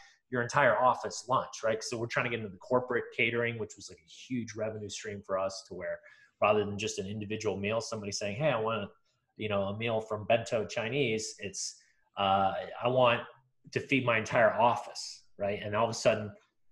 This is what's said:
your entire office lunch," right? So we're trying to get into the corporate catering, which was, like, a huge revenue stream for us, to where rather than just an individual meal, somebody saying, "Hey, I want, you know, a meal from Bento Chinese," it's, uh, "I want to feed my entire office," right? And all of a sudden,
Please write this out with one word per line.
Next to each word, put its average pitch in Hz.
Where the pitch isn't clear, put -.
your 123
entire 120
office 117
lunch," -
right? 110
So -
we're 117
trying 127
to 120
get 117
into 107
the 92
corporate 123
catering, 117
which 104
was, -
like, -
a -
huge 113
revenue 110
stream 101
for 95
us, -
to 190
where -
rather 107
than 101
just 104
an 98
individual 104
meal, 104
somebody 104
saying, 101
"Hey, 147
I 120
want, 110
you 107
know, 101
a 101
meal 113
from 107
Bento 117
Chinese," 113
it's, -
uh, 98
"I 117
want 123
to -
feed 127
my 117
entire 110
office," -
right? 101
And 104
all 113
of 113
a 110
sudden, 107